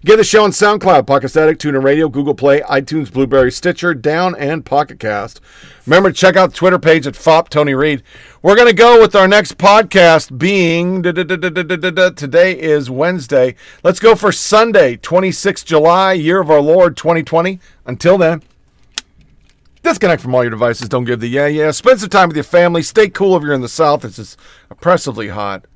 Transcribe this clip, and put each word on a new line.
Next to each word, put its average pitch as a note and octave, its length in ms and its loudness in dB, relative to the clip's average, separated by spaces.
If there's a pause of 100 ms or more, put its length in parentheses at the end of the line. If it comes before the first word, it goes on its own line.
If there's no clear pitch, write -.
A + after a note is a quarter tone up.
Get G#3+ 140 6
the - 80 6
show G#3+ 180 2
on G3 80 0
SoundCloud, F#3+ 560 0
Pocket C#3 220 -2
Static, D#3 300 0
TuneIn C#3+ 220 -4
Radio, D3 280 0
Google C#3+ 260 -4
Play, C#3 260 2
iTunes, C#3+ 500 -6
Blueberry, C3 420 0
Stitcher, F3 400 -4
Down, D#3 420 -4
and C#3+ 300 -8
Pocket C#3+ 340 -4
Cast. G#2+ 400 -8 (460)
Remember F3 260 2
to - 40 -10
check F#3 200 2
out F#3 160 2
the - 60 -18
Twitter F3+ 200 0
page D#3+ 300 0
at C3+ 80 -10
Fop - 320 0
Tony D3 260 -2
Reed. C#3+ 300 -2 (380)
We're G3+ 160 4
gonna A#3+ 160 4
go A#3 260 6
with G#3+ 160 4
our F#3+ 140 4
next G3+ 280 0
podcast F3+ 800 2
being, F3+ 640 -2
da, E3+ 120 -2
da, F3 100 -4
da, F3 140 -6
da, F3 120 -6
da, E3+ 140 -6
da, E3+ 140 -6
da, F3+ 120 -4
da. F3+ 200 0
Today E3+ 500 0
is D3 300 -2
Wednesday. C3 680 -2 (260)
Let's F3 200 -2
go A3+ 120 4
for G3+ 200 0
Sunday, G3+ 640 0
twenty-sixth F#3 680 -4
July, E3+ 480 2
year F3 280 -2
of D#3 100 -2
our D3 100 4
Lord, E3 360 2
twenty E3 260 -2
twenty. F3+ 360 -4 (260)
Until E3+ 320 0
then, E3 260 -2 (1400)
disconnect F#3 400 -2
from B2+ 140 -6
all B2+ 80 2
your A#2+ 80 -4
devices. A#2 380 -4
Don't B2 160 -4
give A#2+ 140 -4
the A#2 80 -8
yeah, C#3 200 -2
yeah. D3+ 240 -2
Spend B3 280 0
some G#3 100 -10
time F#3+ 200 0
with D3+ 80 -6
your C#3+ 60 -6
family. F3 400 0
Stay G#3+ 260 0
cool F#3+ 280 -2
if D#3 40 -2
you're D3 120 -4
in C3 80 -4
the A#2+ 80 -10
South. D3 360 -2
It's G2+ 120 -16
just - 200 -20 (320)
oppressively B2+ 600 -4
hot. G2 360 -8 (100)